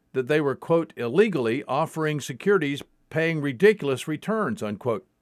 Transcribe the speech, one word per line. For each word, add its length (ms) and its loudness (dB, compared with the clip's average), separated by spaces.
that 140 -2
they 120 2
were, 160 0
quote, 400 0
"illegally 680 0
offering 580 -2
securities 600 0
paying 320 -2
ridiculous 680 2
returns," 540 -4
unquote. 460 -4